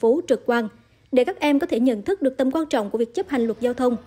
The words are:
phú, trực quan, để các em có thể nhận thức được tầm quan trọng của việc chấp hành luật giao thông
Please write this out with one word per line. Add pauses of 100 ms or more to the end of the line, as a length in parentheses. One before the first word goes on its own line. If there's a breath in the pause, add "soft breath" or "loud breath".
phú,
trực
quan, (440 soft breath)
để
các
em
có
thể
nhận
thức
được
tầm
quan
trọng
của
việc
chấp
hành
luật
giao
thông (100)